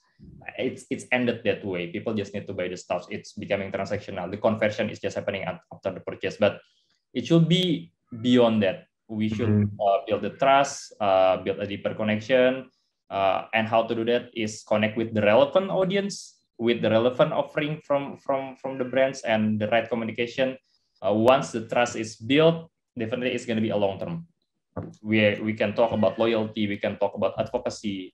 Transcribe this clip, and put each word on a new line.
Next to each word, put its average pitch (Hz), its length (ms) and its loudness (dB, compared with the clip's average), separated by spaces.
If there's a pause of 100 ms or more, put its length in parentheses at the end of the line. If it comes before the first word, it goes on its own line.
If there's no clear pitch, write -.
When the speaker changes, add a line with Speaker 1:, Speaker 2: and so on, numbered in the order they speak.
(600)
Speaker 1:
It's, 113 320 -6
it's 120 200 -8
ended 120 360 0
that 95 160 -2
way. 90 320 -6
People 113 180 -6
just 101 220 -6
need 92 120 -10
to 98 60 -10
buy 90 140 -6
the 90 100 -10
stuffs. 90 320 -8
It's - 240 -14
becoming 98 380 -6
transactional. 98 600 -6
The 104 80 -6
conversion 107 520 0
is - 80 -12
just 95 160 -6
happening 95 280 -6
at, 90 160 -8 (120)
after - 240 -8
the - 80 -14
purchase, - 360 -8
but 202 200 2 (560)
it 127 120 -4
should 165 200 6
be 175 440 0 (300)
beyond 117 420 6
that. - 240 -2 (200)
We 110 220 -2
should, 110 220 -2
Speaker 2:
Mm-hmm. 104 280 2
Speaker 1:
uh, 98 180 4 (100)
build 101 160 0
the 98 120 -6
trust, 135 640 2
uh, 95 440 4
build - 160 -4
a 101 80 -4
deeper 98 260 -4
connection, 127 720 2 (440)
uh, 95 420 0
and 110 140 2
how 113 160 4
to 113 120 -4
do 113 160 -2
that 120 220 -2
is 107 300 -6
connect 107 340 0
with 113 160 -2
the 107 80 0
relevant 139 480 4
audience, 190 680 -2 (180)
with 117 240 2
the 113 80 2
relevant 139 420 2
offering 151 540 -4
from, 139 320 -2
from, 135 380 -6
from 135 240 -10
the 127 80 -2
brands 135 340 0
and 107 380 0
the 104 80 -2
right 113 200 2
communication. 120 680 -4 (480)
Uh, 107 80 2
once 127 380 4
the 113 160 -6
trust 120 280 0
is 110 200 -8
built, 156 560 2 (260)
definitely 120 380 -4
it's 123 100 -6
gonna 113 160 0
be 110 140 0
a - 20 0
long 98 220 -2
term. 85 260 -8 (760)
We, 107 380 2
we 110 140 -2
can 110 200 -2
talk 113 200 2
about 101 260 2
loyalty, 110 480 0
we 101 100 -4
can 101 200 -6
talk 101 180 -2
about 113 240 -2
advocacy, 107 760 -6